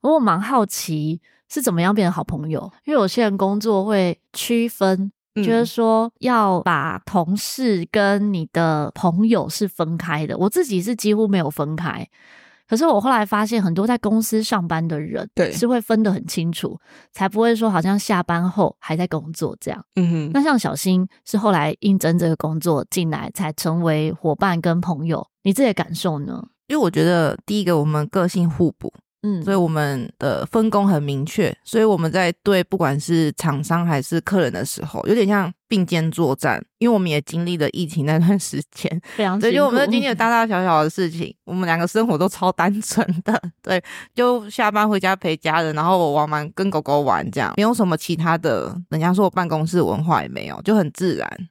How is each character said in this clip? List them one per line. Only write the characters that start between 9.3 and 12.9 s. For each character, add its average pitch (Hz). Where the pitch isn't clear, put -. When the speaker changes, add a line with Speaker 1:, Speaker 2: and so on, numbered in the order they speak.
Speaker 1:
是 196
分 165
开 160
的。 -
我 190
自 359
己 196
是 226
几 214
乎 220
没 202
有 156
分 151
开， 160
可 -
是 262
我 269